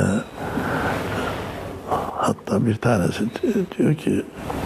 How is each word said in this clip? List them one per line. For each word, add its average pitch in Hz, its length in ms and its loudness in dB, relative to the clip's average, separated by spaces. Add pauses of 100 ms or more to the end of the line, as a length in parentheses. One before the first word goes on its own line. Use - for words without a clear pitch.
(2250)
hatta - 500 2
bir 110 100 4
tanesi 110 500 2
di-, - 520 0
diyor 151 180 4
ki, - 300 0 (400)